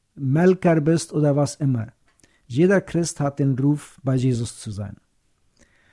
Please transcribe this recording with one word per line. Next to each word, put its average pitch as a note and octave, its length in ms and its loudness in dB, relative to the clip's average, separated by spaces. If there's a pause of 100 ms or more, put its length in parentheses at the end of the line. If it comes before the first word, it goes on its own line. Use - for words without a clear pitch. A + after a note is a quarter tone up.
(160)
Melker E3 640 2
bist D#3+ 320 0
oder D3 200 2
was C#3+ 200 0
immer. B2 320 -2 (600)
Jeder F3+ 360 2
Christ - 380 -6
hat C#3 180 -4
den C#3 200 0
Ruf, C#3+ 440 -2
bei C3 140 0
Jesus B2 440 -2
zu A2+ 100 -12
sein. G2+ 260 -10 (960)